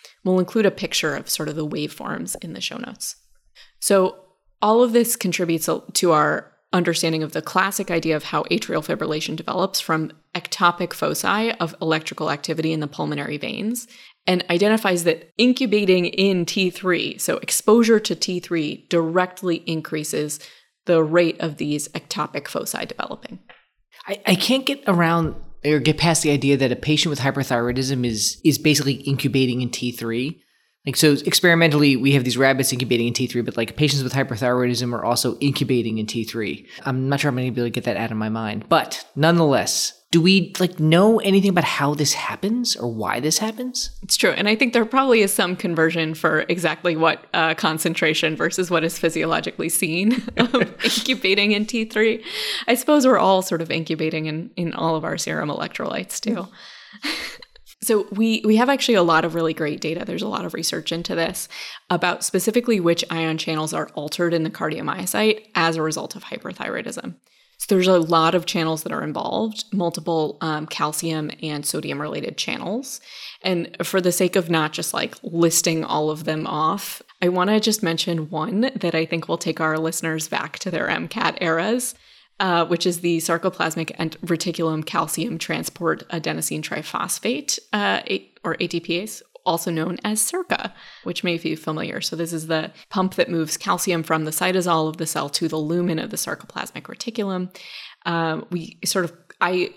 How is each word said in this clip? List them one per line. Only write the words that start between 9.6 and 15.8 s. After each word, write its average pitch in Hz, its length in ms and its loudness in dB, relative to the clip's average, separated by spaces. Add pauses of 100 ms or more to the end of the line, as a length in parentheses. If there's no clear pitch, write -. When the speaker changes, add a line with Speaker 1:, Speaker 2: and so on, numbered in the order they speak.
Speaker 1:
from 160 320 -2 (220)
ectopic 175 580 0
foci 202 580 0 (100)
of 160 200 -4
electrical 156 500 -2
activity 160 440 -2
in 156 60 -2
the 151 60 -2
pulmonary 147 520 -4
veins, 220 500 -6 (380)
and 180 240 2
identifies 190 540 2
that 160 340 0
incubating 208 640 4